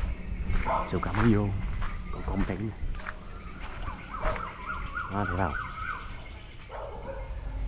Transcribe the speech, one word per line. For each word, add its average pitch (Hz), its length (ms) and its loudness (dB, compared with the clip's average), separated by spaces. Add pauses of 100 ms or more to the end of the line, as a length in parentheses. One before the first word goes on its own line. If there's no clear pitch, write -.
(640)
Sao - 380 2
cả 87 100 0
mới 110 220 8
vô. 104 140 6 (640)
Còn - 140 -2
con 95 220 2
trắng 92 120 0
nè. 104 140 -2 (2500)
Đó, 101 160 2
thấy 87 80 2
không? 90 160 4 (2250)